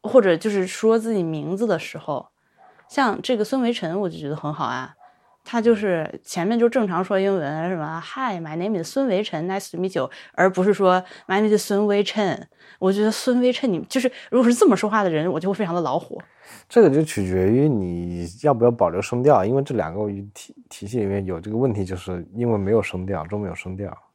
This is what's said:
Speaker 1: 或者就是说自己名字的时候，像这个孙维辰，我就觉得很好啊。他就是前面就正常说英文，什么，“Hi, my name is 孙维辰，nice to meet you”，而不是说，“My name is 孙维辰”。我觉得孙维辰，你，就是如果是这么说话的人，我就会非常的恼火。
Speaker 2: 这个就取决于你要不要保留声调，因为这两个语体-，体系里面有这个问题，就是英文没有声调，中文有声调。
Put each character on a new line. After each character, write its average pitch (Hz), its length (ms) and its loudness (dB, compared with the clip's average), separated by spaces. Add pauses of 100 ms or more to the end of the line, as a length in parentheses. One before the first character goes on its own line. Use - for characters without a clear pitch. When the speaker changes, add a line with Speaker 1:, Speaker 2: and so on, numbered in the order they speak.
Speaker 1:
或 226 220 6
者 185 140 4
就 190 120 -4
是 202 160 0
说 220 320 0
自 226 160 -2
己 190 120 0
名 160 320 -4
字 220 100 -2
的 196 100 0
时 - 220 -10
候， 147 260 -8 (640)
像 254 320 0
这 254 160 -2
个 208 80 0
孙 262 160 -2
维 240 120 0
辰， 190 280 -4
我 196 80 -2
就 160 80 -8
觉 156 120 -10
得 151 80 -6
很 151 180 -6
好 151 100 -6
啊。 127 300 -6 (500)
他 233 160 -4
就 226 140 6
是 190 480 -4
前 175 240 -4
面 226 100 0
就 233 120 4
正 233 180 0
常 180 180 -2
说 190 140 0
英 196 160 2
文， 156 340 -4
什 185 80 -4
么， 160 240 -8
“Hi, 226 400 -6
my 160 160 -10
name 185 260 -2
is 156 60 -8
孙 269 200 -2
维 208 160 0
辰， 170 240 -6
nice 190 240 -6
to 175 40 -10
meet 185 220 -4
you”， 131 100 -2 (240)
而 185 160 4
不 185 140 0
是 202 100 4
说， 185 300 4 (240)
“My 190 140 0
name 214 180 4
is - 80 -4
孙 202 200 0
维 202 180 2
辰”。 196 440 -4 (300)
我 190 140 2
觉 202 100 0
得 214 80 4
孙 247 300 0
维 247 120 4
辰， 247 180 0
你， 170 120 0
就 - 180 -2
是 247 100 2 (200)
如 247 100 4
果 226 80 6
是 247 60 6
这 359 140 6
么 208 80 6
说 214 120 -2
话 208 140 0
的 185 80 2
人， 160 200 0
我 156 100 -2
就 180 80 -4
会 196 60 0
非 208 100 -2
常 170 100 -4
的 175 60 0
恼 147 180 0
火。 - 180 -10 (520)
Speaker 2:
这 - 120 6
个 196 80 10
就 143 140 4
取 107 240 -2
决 92 240 2
于 135 180 4
你 87 560 -4 (200)
要 143 100 6
不 113 100 2
要 123 60 8
保 101 200 2
留 90 120 -2
声 123 180 -4
调， 127 240 4
因 110 80 0
为 139 100 0
这 139 120 -6
两 82 180 -2
个 104 160 -4
语 101 240 -8
体-， - 220 -20 (160)
体 - 160 -16
系 117 140 -4
里 101 60 0
面 98 200 -2
有 90 140 -6
这 107 100 -10
个 107 60 -4
问 123 180 0
题， 101 100 -2
就 92 120 -8
是 87 280 -8 (100)
英 120 140 -2
文 110 100 2
没 98 120 -2
有 110 100 4
声 92 240 -4
调， 90 220 -6
中 104 140 -6
文 98 100 -6
有 85 40 -10
声 92 220 -12
调。 98 200 -10 (180)